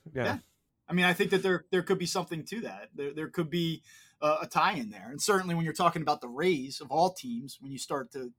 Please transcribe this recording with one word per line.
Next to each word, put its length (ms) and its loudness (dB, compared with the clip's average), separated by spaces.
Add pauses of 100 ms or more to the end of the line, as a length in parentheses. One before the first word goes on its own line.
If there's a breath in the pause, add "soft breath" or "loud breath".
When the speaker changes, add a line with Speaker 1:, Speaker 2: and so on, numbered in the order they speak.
(140)
Speaker 1:
Yeah. 100 -2
Speaker 2:
Yeah. 140 0 (500)
I 60 -6
mean, 120 4
I 80 6
think 180 0
that 100 4
there, 300 2
there 100 4
could 160 2
be 80 -2
something 400 -4
to 160 -8
that. 320 -10
There, 180 -6
there 160 -6
could 220 -2
be, 320 -2 (400 soft breath)
uh, 220 4
a 20 -8
tie 280 2
in 180 -6
there. 180 -16
And 100 -10
certainly 360 2
when 100 2
you're 80 -2
talking 300 2
about 180 0
the 60 -10
Rays 520 0
of 120 -12
all 200 4
teams, 480 -8
when 120 -12
you 80 -10
start 320 -4
to, 280 -8